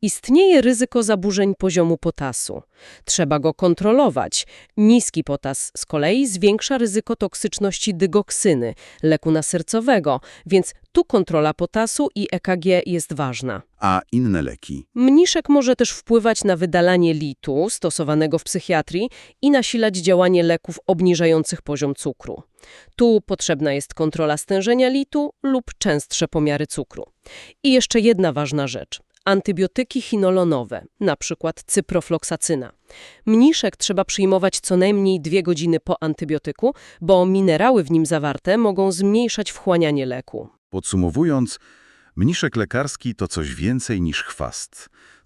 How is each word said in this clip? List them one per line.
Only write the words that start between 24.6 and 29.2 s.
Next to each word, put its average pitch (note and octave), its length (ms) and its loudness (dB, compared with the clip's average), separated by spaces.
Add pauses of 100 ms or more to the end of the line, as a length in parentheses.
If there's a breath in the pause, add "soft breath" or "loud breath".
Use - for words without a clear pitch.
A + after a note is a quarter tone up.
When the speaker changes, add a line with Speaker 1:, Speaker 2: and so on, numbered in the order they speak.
Speaker 1:
litu C#4 400 -2 (140)
lub C4+ 340 -2
częstsze D#3 500 -2
pomiary D3+ 400 -2
cukru. - 380 -10 (580 loud breath)
I C4+ 100 4
jeszcze A#3+ 260 2
jedna F#3+ 340 2
ważna C#3+ 340 -2
rzecz. B2 340 -12 (240)